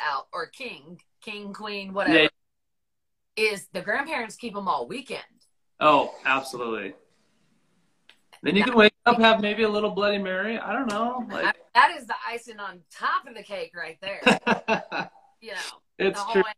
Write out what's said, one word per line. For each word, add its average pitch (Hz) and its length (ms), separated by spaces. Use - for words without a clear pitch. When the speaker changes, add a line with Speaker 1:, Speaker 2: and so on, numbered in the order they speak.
Speaker 1:
out, 139 320
or 170 140
king, 170 560
king, 208 320
queen, 202 400
whatever, 190 300
Speaker 2:
Yeah. 151 60
Speaker 1:
is 214 320
the 185 140
grandparents 240 540
keep 220 200
'em 202 120
all 135 200
weekend. 196 360
Speaker 2:
Oh, 143 340
absolutely. 117 680
Then 160 120
you 202 80
Speaker 1:
That - 80
Speaker 2:
can 233 80
wake 208 160
up, 233 140
have 220 220
maybe 208 240
a 214 40
little 208 220
Bloody 202 280
Mary. 196 400
I 196 140
don't 254 160
know. 226 400
Like - 180
Speaker 1:
I, 208 60
that 294 220
is 247 100
the 226 80
icing 233 340
on 180 300
top 294 360
of 247 80
the 208 80
cake 190 340
right 160 240
there. 190 220
Speaker 2:
<laughs> - 880
Speaker 1:
You 220 120
know, 185 60
Speaker 2:
It's 190 180
Speaker 1:
the 202 60
whole 202 100
Speaker 2:
true. 190 80